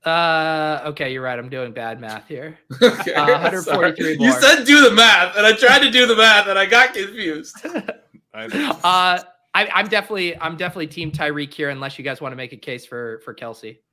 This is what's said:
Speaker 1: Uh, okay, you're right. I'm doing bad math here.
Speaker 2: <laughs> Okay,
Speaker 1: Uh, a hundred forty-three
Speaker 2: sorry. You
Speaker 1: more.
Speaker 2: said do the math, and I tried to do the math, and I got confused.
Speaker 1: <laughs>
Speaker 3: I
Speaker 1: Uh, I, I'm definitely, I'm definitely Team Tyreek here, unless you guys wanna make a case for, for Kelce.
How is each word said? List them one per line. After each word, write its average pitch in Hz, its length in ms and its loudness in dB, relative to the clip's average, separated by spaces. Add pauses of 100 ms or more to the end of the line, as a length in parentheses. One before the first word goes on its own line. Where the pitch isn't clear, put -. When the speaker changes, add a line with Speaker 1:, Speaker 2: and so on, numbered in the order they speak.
Speaker 1:
Uh, 160 800 -2
okay, 147 260 -8
you're 131 120 -10
right. 123 140 -6
I'm 120 120 -12
doing 127 240 -10
bad 113 260 -12
math 110 300 -14
here. 156 280 -16 (120)
Speaker 2:
<laughs> 131 120 -4
Okay, 214 320 0
Speaker 1:
Uh, 147 200 2
a - 60 2
hundred 185 240 -2
forty-three - 520 -2
Speaker 2:
sorry. 226 100 0
You 254 60 6
Speaker 1:
more. 262 80 2
Speaker 2:
said 285 240 4
do 277 240 8
the 208 80 4
math, 196 400 4
and 208 100 2
I 220 60 6
tried 247 280 4
to 269 120 2
do 247 140 4
the 233 100 2
math, 214 320 6
and 196 100 0
I 196 80 0
got 240 280 4
confused. 196 680 -10
Speaker 1:
<laughs> - 720 -14
Speaker 3:
I 110 120 -14
Speaker 1:
Uh, 185 760 0 (320)
I, 202 200 0
I'm 202 160 -2
definitely, 196 500 -4
I'm 160 160 -8
definitely 175 320 -8
Team 156 240 -10
Tyreek 147 420 -8
here, 143 180 -8
unless 139 260 -12
you 131 80 -14
guys 135 160 -10
wanna 131 160 -12
make 127 160 -14
a 120 40 -20
case 123 280 -14
for, 117 400 -12
for 120 80 -16
Kelce. 113 460 -16 (140)